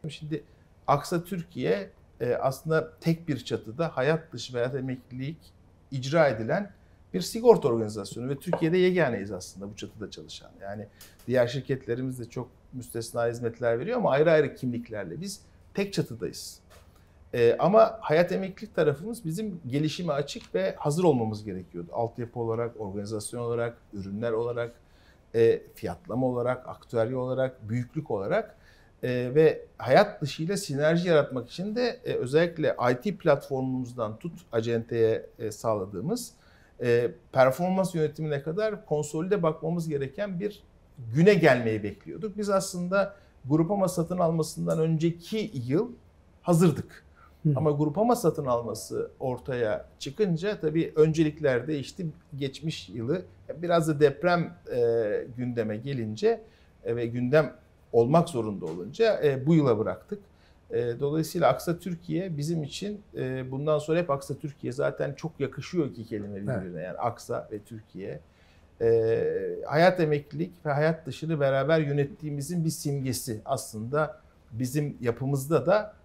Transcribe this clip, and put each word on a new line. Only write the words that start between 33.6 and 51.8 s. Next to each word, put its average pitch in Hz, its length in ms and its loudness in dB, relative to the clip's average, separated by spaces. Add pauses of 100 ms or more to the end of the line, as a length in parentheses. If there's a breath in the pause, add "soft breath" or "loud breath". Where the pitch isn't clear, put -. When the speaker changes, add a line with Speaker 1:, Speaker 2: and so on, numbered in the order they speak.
Speaker 1:
tut - 220 -12 (120)
acenteye, 113 760 0 (120)
e, 110 140 -6
sağladığımız, 107 800 -4 (500 soft breath)
e, 120 280 2 (220)
performans 175 600 4
yönetimine 151 480 -2
kadar 202 440 -4
konsolide 160 560 -2
bakmamız 160 460 -2
gereken 170 520 -4
bir 202 220 -6 (520)
güne 185 200 8
gelmeyi 120 480 6
bekliyorduk. 165 540 -8
Biz 208 140 -4
aslında 190 640 0 (280 loud breath)
Grupama 165 440 2
satın 170 300 -2
almasından 165 600 0
önceki 165 760 0
yıl 139 380 0 (500)
hazırdık. - 640 2 (360 soft breath)
Speaker 2:
Hı. 151 140 4
Speaker 1:
Ama 151 140 4
Grupama 151 460 2
satın 156 300 0
alması 117 640 -2 (100)
ortaya 123 680 -2 (120)
çıkınca 180 600 -2
tabii 156 360 0
öncelikler 151 680 4
değişti. 156 400 -6 (300)